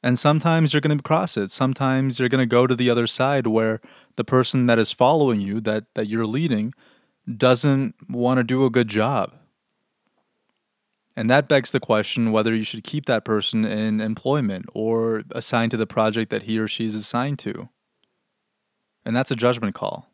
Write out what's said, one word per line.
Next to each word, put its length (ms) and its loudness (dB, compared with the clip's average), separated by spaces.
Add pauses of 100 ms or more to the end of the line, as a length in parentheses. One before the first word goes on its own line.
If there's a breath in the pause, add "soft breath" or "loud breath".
And 160 2
sometimes 560 2
you're 60 2
gonna 220 0
cross 340 -2
it. 160 -2
Sometimes 680 -2
you're 100 2
gonna 160 2
go 200 4
to 100 2
the 140 2
other 160 2
side 400 0
where 360 2 (340 loud breath)
the 80 -4
person 440 2
that 120 4
is 140 0
following 480 2
you, 200 -4
that, 340 -4
that 120 -4
you're 180 -2
leading, 480 -2 (640 soft breath)
doesn't 600 2 (140)
wanna 360 0
do 200 2
a 40 4
good 180 2
job. 460 -2 (1800)
And 120 -2
that 200 4
begs 220 2
the 100 0
question 500 0
whether 240 2
you 80 -2
should 220 -10
keep 220 -6
that 180 0
person 400 0
in 340 -2
employment 760 -4
or 580 -2
assigned 400 -2
to 60 -4
the 80 0
project 460 0
that 120 -4
he 140 -4
or 120 -2
she 160 -6
is 100 -4
assigned 440 -4
to. 280 -10 (1400)
And 80 -4
that's 180 0
a 40 0
judgment 400 0
call. 380 -10